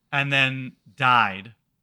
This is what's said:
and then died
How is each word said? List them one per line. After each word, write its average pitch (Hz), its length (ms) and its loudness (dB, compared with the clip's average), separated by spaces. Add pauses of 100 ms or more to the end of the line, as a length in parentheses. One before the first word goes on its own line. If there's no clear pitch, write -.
(120)
and 139 200 -2
then 131 400 -2 (220)
died 113 600 0 (280)